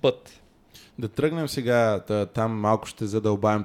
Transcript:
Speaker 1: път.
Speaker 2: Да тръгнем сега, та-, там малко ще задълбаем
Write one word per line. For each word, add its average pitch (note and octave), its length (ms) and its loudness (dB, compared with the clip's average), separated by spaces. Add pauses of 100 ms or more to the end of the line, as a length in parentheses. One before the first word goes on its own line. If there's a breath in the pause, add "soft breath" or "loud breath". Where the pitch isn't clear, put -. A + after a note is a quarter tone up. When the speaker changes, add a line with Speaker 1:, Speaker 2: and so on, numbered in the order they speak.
Speaker 1:
път. - 400 -2 (580 loud breath)
Speaker 2:
Да A#2+ 80 -4
тръгнем D#3 400 -2
сега, A#2 600 0
та-, G#2 180 0
там A2+ 340 -2
малко G#2+ 280 0
ще - 180 -8
задълбаем G#2+ 600 0